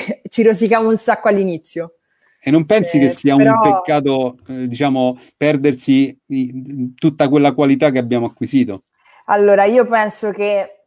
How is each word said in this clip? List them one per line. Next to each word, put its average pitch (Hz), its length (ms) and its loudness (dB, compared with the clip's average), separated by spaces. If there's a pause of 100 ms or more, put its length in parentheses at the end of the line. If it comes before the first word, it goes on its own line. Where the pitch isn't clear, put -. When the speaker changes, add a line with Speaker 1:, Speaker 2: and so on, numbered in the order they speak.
(120)
Speaker 1:
<laughs> - 160 -14
ci - 140 -2
rosicavo 220 460 2
un 226 80 2
sacco 220 320 -2
all'inizio. 175 680 -4 (460)
Speaker 2:
E 135 100 -4
non 156 160 2
pensi 208 320 0
che 139 100 4
Speaker 1:
Eh, - 0 -
Speaker 2:
sia 139 260 0
Speaker 1:
però 143 180 4
Speaker 2:
un 226 60 2
peccato, 147 800 0 (120)
eh, 127 200 -8
diciamo, 127 480 -2 (200)
perdersi 139 800 0 (100)
i, 131 680 -8
tutta 147 340 0
quella 143 240 2
qualità 139 380 2
che 131 80 0
abbiamo 120 280 -2
acquisito? 113 580 -4 (420)
Speaker 1:
Allora, 202 380 4
io 226 220 2
penso 214 440 -2
che 202 560 -6